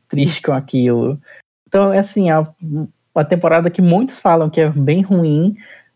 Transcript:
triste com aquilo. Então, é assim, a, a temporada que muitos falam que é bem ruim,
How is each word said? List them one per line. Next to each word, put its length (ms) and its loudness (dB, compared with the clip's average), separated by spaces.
triste 340 -2
com 120 -2
aquilo. 680 -2
Então, 260 0
é 60 2
assim, 320 0
a, 200 0
a 120 0
temporada 440 0
que 120 -2
muitos 380 0
falam 300 2
que 120 0
é 80 2
bem 320 0
ruim, 540 0